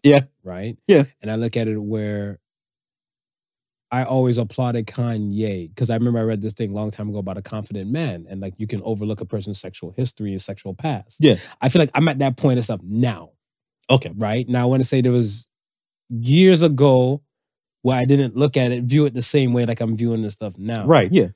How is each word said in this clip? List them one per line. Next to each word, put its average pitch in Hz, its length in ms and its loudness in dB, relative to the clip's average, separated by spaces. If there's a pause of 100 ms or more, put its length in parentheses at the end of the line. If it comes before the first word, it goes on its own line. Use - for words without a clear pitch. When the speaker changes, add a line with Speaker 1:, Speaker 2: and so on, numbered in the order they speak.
Speaker 1:
Yeah. 143 200 8 (200)
Speaker 2:
Right? 95 360 -10 (100)
Speaker 1:
Yeah. 175 160 8 (180)
Speaker 2:
And 110 80 -6
I 110 60 -2
look 117 200 -2
at 113 120 -2
it 107 100 -4
where 104 600 -6 (1500)
I 127 120 0
always 127 340 2
applauded 117 480 -2
Kanye, 104 880 -4
'cause 123 160 -2
I 113 60 0
remember 117 240 0
I - 20 0
read 110 200 -2
this 107 120 -6
thing 107 160 -6
a 101 40 -8
long 107 180 -6
time 107 160 -10
ago 104 100 -8
about 95 200 -8
a 98 40 -12
confident 104 480 -10
man, 123 400 -4
and, 95 100 -12
like, 95 160 -10
you 110 120 -8
can 104 140 -6
overlook 107 380 -6
a 110 40 -8
person's 101 340 -8
sexual 92 320 -14
history 113 400 -6
and 95 100 -6
sexual 98 340 -12
past. 131 440 -8
Speaker 1:
Yeah. 143 180 6 (240)
Speaker 2:
I 131 80 2
feel 170 140 4
like 139 120 2
I'm 156 120 2
at 139 140 -2
that 135 160 0
point 127 240 2
of 110 40 -4
stuff 101 200 -6
now. 101 480 -4 (560)
Speaker 1:
Okay. 131 260 2
Speaker 2:
Right? 113 340 -4
Now, 123 140 0
I 123 40 2
wanna 131 180 2
say 135 160 0
there 123 100 2
was 113 380 -2 (600)
years 156 540 4
ago 135 580 4 (640)
where 127 140 0
I 123 80 0
didn't 131 320 2
look 139 200 0
at 123 140 2
it, 123 140 -4
view 143 220 2
it 127 80 -4
the 123 80 -4
same 131 300 0
way 120 140 0
like 113 140 -4
I'm 113 160 -2
viewing 113 260 -2
this 101 120 -6
stuff 101 220 -12
now. 107 300 -6
Speaker 1:
Right, 127 260 4
yeah. 101 240 4